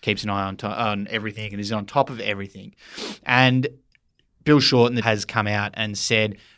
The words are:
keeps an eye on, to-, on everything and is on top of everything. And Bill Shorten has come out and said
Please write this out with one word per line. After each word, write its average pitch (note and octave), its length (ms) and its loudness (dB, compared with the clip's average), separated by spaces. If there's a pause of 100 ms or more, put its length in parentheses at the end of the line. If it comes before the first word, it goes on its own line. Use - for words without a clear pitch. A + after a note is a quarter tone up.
keeps G#2 220 -2
an - 60 -4
eye G3 140 0
on, F#2+ 140 -4
to-, G#2+ 100 -8
on G#2 420 -4
everything G#2+ 420 -8
and G2+ 100 -8
is G2+ 100 -6
on G#2+ 140 -4
top C3+ 240 0
of B2 100 -10
everything. G2 560 -8 (480)
And B2+ 440 4 (760)
Bill D3 160 6
Shorten B2 380 4
has A2 280 0
come A2 220 -2
out G#2 280 -2
and G#2+ 220 -4
said G#2+ 400 0 (200)